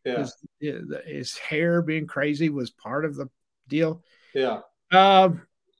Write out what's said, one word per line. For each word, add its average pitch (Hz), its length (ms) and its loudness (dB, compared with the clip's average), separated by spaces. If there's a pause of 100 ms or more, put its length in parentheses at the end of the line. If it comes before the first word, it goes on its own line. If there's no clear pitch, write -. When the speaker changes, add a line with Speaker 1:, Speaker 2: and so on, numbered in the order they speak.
Speaker 1:
Yeah. 139 200 -4 (340)
Speaker 2:
his, - 360 -10 (100)
his 147 320 -12
hair 170 440 0
being 156 260 -4
crazy 147 420 -2
was 135 220 -6
part 139 340 -6
of 147 100 -6
the 135 140 -10 (380)
deal. 160 340 -2 (320)
Speaker 1:
Yeah. 123 280 -2 (300)
Speaker 2:
Um, 190 540 6 (340)